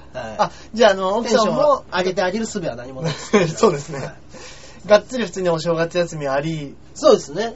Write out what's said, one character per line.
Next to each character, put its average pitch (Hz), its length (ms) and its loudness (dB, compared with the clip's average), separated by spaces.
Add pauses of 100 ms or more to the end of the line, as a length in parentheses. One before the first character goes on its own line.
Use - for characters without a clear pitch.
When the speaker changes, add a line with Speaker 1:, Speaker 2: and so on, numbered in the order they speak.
(140)
Speaker 1:
あ、 120 380 -4 (220)
じ 226 120 6
ゃ 214 40 8
あ、 - 20 8
あ - 20 0
の、 190 240 0
奥 233 120 -4
さ 226 140 4
ん 208 40 2
も 180 40 0
Speaker 2:
テ - 0 -
ン 156 40 -2
シ - 40 0
ョ 196 80 4
ン - 20 6
を - 220 2
上 180 120 0
げ 185 100 -2
て - 100 -2
あ 180 80 0
げ 214 80 -4
る 226 60 -4
術 - 140 -8
は 151 180 -6
何 123 160 -14
も 131 80 -12
な 160 80 -4
い - 20 -2
で 180 360 2
す。 160 80 -4
Speaker 1:
<laughs> - 40 -10
そ 226 100 6
う - 40 6
で 143 60 -4
す - 100 -12
ね。 139 100 -8
Speaker 2:
は 120 60 -6
い。 - 100 -12 (720)
Speaker 1:
が 208 120 8
っ 202 60 -4
つ 254 120 -8
り 226 80 -2
普 175 60 -8
通 190 100 -8
に 175 80 0
お 165 100 0
正 170 160 0
月 165 220 -2
休 170 180 -2
み 147 120 -6
あ 135 120 0
り。 147 360 -6 (180)
Speaker 2:
そ 285 180 4
う 214 40 8
で 180 40 2
す 139 140 -12
ね。 214 220 -6